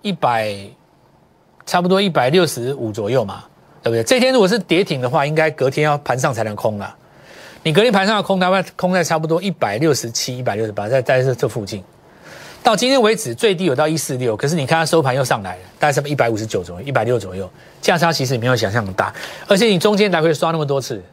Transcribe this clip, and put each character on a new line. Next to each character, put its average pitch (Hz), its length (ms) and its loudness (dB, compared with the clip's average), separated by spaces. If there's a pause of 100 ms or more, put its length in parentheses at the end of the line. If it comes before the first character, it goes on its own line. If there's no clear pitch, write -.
一 208 120 -4
百， 113 420 0 (1080)
差 180 160 0
不 180 80 0
多 190 120 4
一 202 80 2
百 135 200 2
六 175 180 4
十 127 260 -4
五 117 160 -6
左 107 200 -4
右 123 160 2
嘛， 95 180 -12 (400)
对 120 60 0
不 117 80 0
对？ 113 40 0
这 170 140 2
一 247 60 2
天 254 100 2
如 262 80 4
果 190 80 6
是 226 100 0
跌 180 240 0
停 143 200 -4
的 123 80 -2
话， 143 160 0
应 151 100 -2
该 156 160 2
隔 135 180 0
天 147 140 -2
要 147 140 2
盘 135 200 -4
上 131 160 0
才 110 120 -4
能 104 100 -6
空 107 220 -4
了。 95 180 -12 (680)
你 160 100 0
隔 196 100 4
天 247 80 4
盘 196 160 2
上 220 80 2
要 196 80 0
空， 190 160 0
大 180 100 2
概 190 140 2 (140)
空 185 160 -2
在 180 100 2
差 160 160 0
不 160 80 -4
多 165 140 0
一 196 100 -4
百 107 260 -2
六 151 160 2
十 117 160 -4
七、 123 280 -8
一 127 40 -8
百 113 140 -2
六 110 100 -2
十 107 60 -8
八， 101 160 -6
在， 127 140 0
在 131 200 2
这， 131 140 0
这 120 140 -2
附 104 160 -6
近。 95 180 -10 (800)
到 233 140 6
今 247 120 0
天 269 120 4
为 214 120 4
止 131 220 -4
最 214 180 2
低 180 120 -2
有 143 100 2
到 151 100 2
一 160 120 0
四 143 180 -4
六， 123 220 -2
可 143 100 -2
是 165 80 0
你 143 100 -2
看 160 120 2
它 160 80 2
收 160 160 2
盘 131 120 0
又 135 120 0
上 123 180 -2
来 90 140 -10
了， - 40 -20 (160)
大 151 120 4
概 - 20 2
是 143 80 0 (100)
一 147 60 -2
百 123 140 2
五 110 80 -2
十 110 80 -4
九 104 180 -4
左 87 160 -12
右、 139 80 -10
一 139 60 -6
百 120 100 2
六 120 160 0
左 92 160 -10
右， 92 160 -8 (300)
价 180 160 2
差 165 120 2
其 143 160 -2
实 127 120 -2
没 113 80 -4
有 127 100 4
想 110 160 -2
象 110 140 0
很 95 80 -8
大。 - 200 -2 (340)
而 196 100 6
且 226 80 4
你 202 120 4
中 208 200 2
间 208 120 4
来 170 120 2
回 165 120 4
刷 165 180 0
那 165 60 -2
么 151 80 -2
多 139 140 0
次 110 340 -8